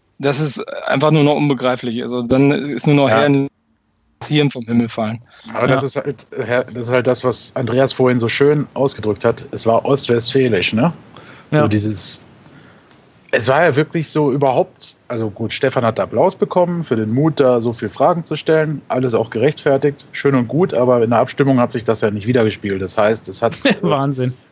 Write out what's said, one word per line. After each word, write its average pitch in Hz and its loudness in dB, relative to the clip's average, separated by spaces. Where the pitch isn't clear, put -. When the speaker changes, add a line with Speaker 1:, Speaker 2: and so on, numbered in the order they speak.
Speaker 1:
dass 139 0
es 151 -4
einfach 147 2
nur 156 4
noch 147 4
unbegreiflich 127 -2
ist. 120 -6
Also 120 -4
dann 135 4
ist 143 -2
nur 147 4
noch 139 4
Speaker 2:
Ja. 110 4
Speaker 1:
Herrn, 143 2
Hirn 147 2
vom 120 -12
Himmel 117 0
fallen. 113 -6
Speaker 2:
Aber 113 -2
das 139 2
Speaker 1:
Ja. 139 -2
Speaker 2:
ist - -8
halt, - -8
äh, 123 -2
das 117 -8
ist 117 -6
halt 127 2
das, 123 0
was - -4
Andreas 131 0
vorhin 127 2
so 117 -2
schön 143 2
ausgedrückt 107 -2
hat. 117 -2
Es - -8
war 113 2
ostwestfälisch, 120 0
ne? 147 2
So 151 4
Speaker 3:
Ja. 147 2
Speaker 2:
dieses, 107 -4
es 117 -2
war 139 4
ja 156 4
wirklich 156 -2
so 147 2
überhaupt, 139 0
also 113 -4
gut, 110 -6
Stefan 127 -2
hat 113 0
Applaus 120 0
bekommen 175 0
für 131 -2
den 107 -2
Mut, 151 2
da 127 4
so 117 -2
viele 113 -8
Fragen 165 0
zu 160 -8
stellen. 156 0
Alles 127 0
auch 110 -2
gerechtfertigt, 139 0
schön 139 0
und 120 2
gut, 151 0
aber 123 4
in 110 0
der 117 2
Abstimmung 131 2
hat 120 0
sich 117 -6
das 113 -2
ja 107 0
nicht 101 -6
wiedergespielt. 107 0
Das 92 -6
heißt, 110 0
es - -10
hat, 117 0
Speaker 3:
<laughs> - -2
Wahnsinn. 139 -2